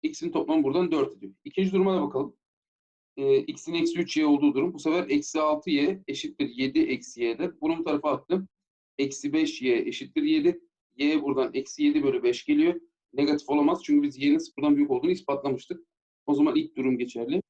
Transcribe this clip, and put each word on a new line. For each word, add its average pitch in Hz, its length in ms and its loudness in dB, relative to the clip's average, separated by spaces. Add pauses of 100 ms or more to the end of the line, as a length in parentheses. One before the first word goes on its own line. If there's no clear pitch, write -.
X'in 160 280 -6
toplamı 147 340 0
buradan 160 280 0
dört 143 240 0
ediyor. 98 160 -16 (120)
İkinci 190 280 -2
duruma 190 240 2
da 160 60 0
bakalım. 135 340 -4 (800)
Ee, 135 220 2
x'in - 360 -6
eksi 170 240 0
üç 165 180 -2
y 151 100 4
olduğu 147 280 4
durum. 170 200 0
Bu 151 40 -14
sefer 165 300 0
eksi 147 320 -2
altı 151 300 0
y 151 380 0
eşittir - 400 -6
yedi 147 300 -2
eksi 131 440 -2
y'de. 117 380 -4
Bunu 160 180 -2
bu 165 60 -6
tarafa 151 280 -2
attım. 190 360 -4 (500)
Eksi 139 340 -4
beş 151 300 -2
y 120 260 2
eşittir 139 340 -6
yedi. 156 380 2 (360)
Y 147 260 0
buradan 131 320 -2
eksi - 280 -4
yedi 147 200 4
bölü 123 200 0
beş 120 220 0
geliyor. 165 360 2 (320)
Negatif 143 360 0
olamaz 147 360 2
çünkü 147 180 4
biz 139 200 -4
y'nin 143 160 4
sıfırdan 147 380 2
büyük 143 140 2
olduğunu 131 200 2
ispatlamıştık. 139 760 -4 (400)
O 147 80 2
zaman 151 220 4
ilk - 200 0
durum 131 220 0
geçerli. 123 520 -2